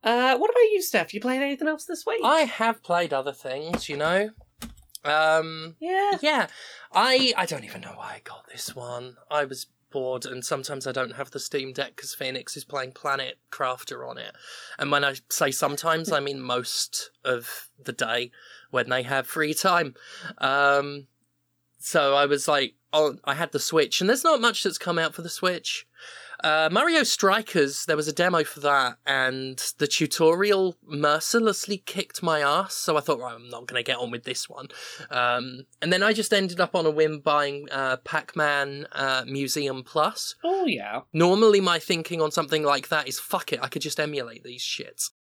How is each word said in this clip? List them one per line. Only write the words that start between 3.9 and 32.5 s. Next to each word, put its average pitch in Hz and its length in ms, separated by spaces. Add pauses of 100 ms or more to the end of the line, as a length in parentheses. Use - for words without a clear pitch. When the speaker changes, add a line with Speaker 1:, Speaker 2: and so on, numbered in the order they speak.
Speaker 2:
know. 180 320 (760)
Um, 160 760
Speaker 1:
Yeah. 381 420
Speaker 2:
yeah. 285 260 (460)
I, 254 420
I 185 100
don't 143 180
even 98 180
know - 140
why - 200
I - 80
got - 280
this - 240
one. 123 420 (140)
I 147 140
was 135 220 (240)
bored, 127 340
and 127 200
sometimes 135 400
I 135 60
don't 127 240
have 135 160
the 143 80
Steam 135 340
Deck 139 220
'cause - 180
Phoenix 131 440
is 139 80
playing 131 260
Planet 135 460 (140)
Crafter 127 560
on 127 100
it. 117 180 (420)
And 143 140
when 143 120
I 139 120 (140)
say 143 220
sometimes, 160 600
I 151 80
mean 139 220
most - 680 (120)
of 123 460 (140)
the 127 100
day 120 380 (400)
when 123 180
they 127 140
have 135 220
free 156 280
time. 170 420 (420)
Um, 143 720 (720)
so 139 360
I 143 100
was 143 220
like, 143 280 (160)
oh, 151 340
I 139 100
had 165 160
the 139 80
Switch, - 420
and 190 80
there's 262 140
not 311 180
much 226 220
that's 185 140
come 170 220
out 160 140
for - 80
the 165 80
Switch. - 580 (560)
Uh, 156 280
Mario 302 320
Strikers, 190 840
there 160 100
was 151 140
a 147 40
demo 175 300
for - 160
that, 139 460
and 131 520 (200)
the 147 100
tutorial 180 880 (100)
mercilessly 160 920
kicked - 440
my 160 200
ass, 156 340